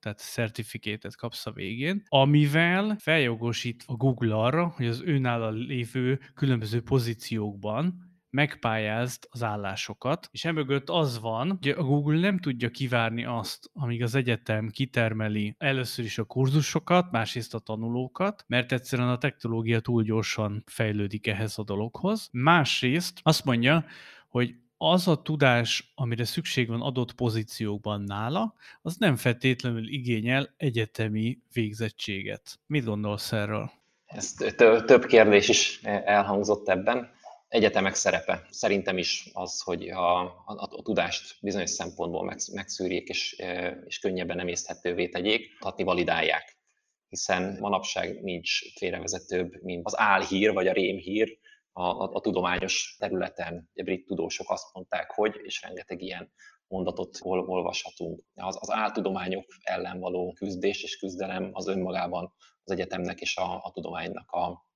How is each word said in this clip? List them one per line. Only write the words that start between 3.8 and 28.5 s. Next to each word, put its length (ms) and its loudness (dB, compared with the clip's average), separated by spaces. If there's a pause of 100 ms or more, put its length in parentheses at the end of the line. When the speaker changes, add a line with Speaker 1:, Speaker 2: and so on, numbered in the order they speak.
Speaker 1:
a 80 -6
Google 400 2
arra, 420 2
hogy 100 -2
az 180 -2
őnála 460 0
lévő 720 -2 (140)
különböző 480 0
pozíciókban 1300 -2 (180)
megpályázd 1000 -2
az 120 -10
állásokat, 880 -4
és 140 -10
emögött 460 -2
az 300 2
van, 400 0
hogy 80 0
a 140 0
Google 380 4
nem 180 2
tudja 320 -2
kivárni 540 0
azt, 480 -6
amíg 300 -2
az 120 0
egyetem 540 0
kitermeli 920 0
először 460 -2
is 140 -6
a 60 0
kurzusokat, 840 2
másrészt 440 -2
a 40 -4
tanulókat, 880 -4
mert 260 0
egyszerűen 360 0
a 100 2
technológia 640 0
túl 220 2
gyorsan 640 0
fejlődik 600 -2
ehhez 320 -2
a 40 -4
dologhoz. 680 -4
Másrészt 920 2
azt 220 4
mondja, 400 4 (440)
hogy 260 0 (220)
az 320 4
a 140 4
tudás, 720 2
amire 300 -2
szükség 440 -2
van 120 -4
adott 320 -2
pozíciókban 920 -2
nála, 520 -2 (280)